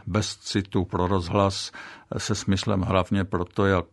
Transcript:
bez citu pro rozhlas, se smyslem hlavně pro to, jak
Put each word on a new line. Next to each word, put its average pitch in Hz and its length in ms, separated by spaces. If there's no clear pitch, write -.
bez 101 300
citu - 480
pro 90 220
rozhlas, 95 640
se 107 180
smyslem 98 460
hlavně 98 440
pro 90 200
to, 98 220
jak 92 260